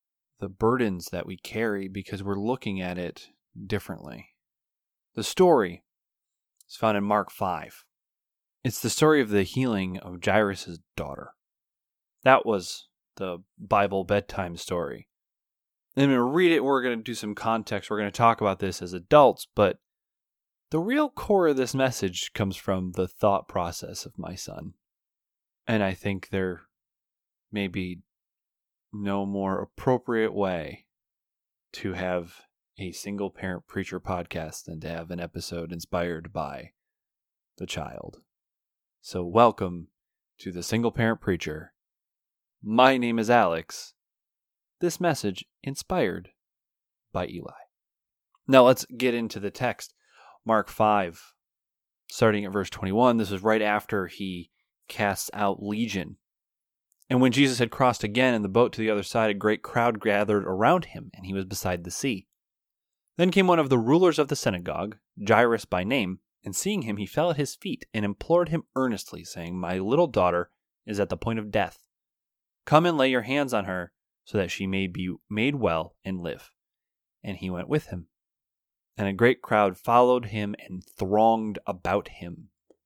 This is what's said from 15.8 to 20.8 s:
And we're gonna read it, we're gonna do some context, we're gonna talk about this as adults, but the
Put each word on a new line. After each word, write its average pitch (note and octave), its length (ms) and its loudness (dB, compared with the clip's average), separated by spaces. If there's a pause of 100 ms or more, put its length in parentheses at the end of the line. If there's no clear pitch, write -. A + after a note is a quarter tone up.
And C#3 160 4
we're C3 60 4
gonna B2 160 2
read E3+ 200 4
it, C3+ 120 2
we're C3+ 180 2
gonna B2 140 -2
do A2+ 160 -10
some G#2+ 220 -8
context, A2+ 560 -4
we're G#2 80 -2
gonna G#2 120 -4
talk A#2 300 4
about G2 200 0
this F#2+ 200 -4
as F2+ 140 -10
adults, A2+ 600 6
but - 280 2 (880)
the D#3 100 -2